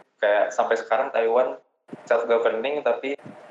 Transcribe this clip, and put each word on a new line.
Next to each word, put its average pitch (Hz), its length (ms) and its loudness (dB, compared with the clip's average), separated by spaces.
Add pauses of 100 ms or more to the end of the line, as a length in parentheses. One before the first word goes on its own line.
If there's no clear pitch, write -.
(180)
Kayak 104 340 2
sampai 113 240 0
sekarang 113 360 -2
Taiwan 113 480 0 (440)
self-governing 117 800 0
tapi 131 340 -2 (360)